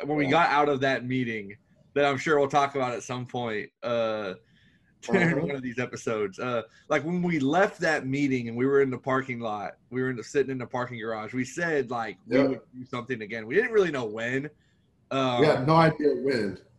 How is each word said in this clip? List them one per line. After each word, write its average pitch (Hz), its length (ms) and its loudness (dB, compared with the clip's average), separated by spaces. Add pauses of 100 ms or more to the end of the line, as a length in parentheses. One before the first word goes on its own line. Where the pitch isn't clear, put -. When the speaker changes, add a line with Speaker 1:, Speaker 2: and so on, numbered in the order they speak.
Speaker 1:
when 143 120 -2
we 147 80 2
Speaker 2:
Yeah. 135 60 0
Speaker 1:
got 160 200 6
out 147 180 4
of 139 120 2
that 131 240 0
meeting 113 500 -4 (400)
that 143 120 4
I'm 139 120 2
sure 147 220 2
we'll 139 80 2
talk 139 260 2
about 127 180 -2
at 107 100 -6
some 123 240 -8
point, 117 420 -6 (140)
uh, 110 520 -2 (380)
<laughs> - 300 -20
during 165 300 2
Speaker 2:
Uh-huh. 143 140 0
Speaker 1:
one 139 100 -4
of 131 60 -8
these 123 160 -8
episodes. 110 600 -4
Uh, 120 220 -2 (260)
like, 147 160 0
when 180 180 -2
we 175 160 0
left 170 420 2
that 156 260 0
meeting 131 420 0
and 117 80 -6
we 127 100 2
were 139 160 6
in 135 80 0
the 127 80 -4
parking 131 420 -2
lot, 104 340 -6 (160)
we 127 120 -2
were 131 80 -2
in 127 60 -6
the, 107 80 -10
sitting 135 260 0
in 131 80 -6
the 120 80 -8
parking 123 320 -6
garage, 110 360 -8
we 127 100 0
said, 147 460 -2
like, 113 360 -6
we 117 120 0
Speaker 2:
Yep. 135 120 4
Speaker 1:
would 123 100 -4 (140)
do 127 100 -14
something 120 380 -6
again. 107 240 -8
We 123 80 -4
didn't 233 180 2
really 196 200 4
know 127 140 -4
when. 120 440 -4 (640)
Um, 131 280 2
Speaker 2:
We 151 60 6
had 131 200 2
no 160 100 6
idea 156 400 4
when. 117 420 -2 (200)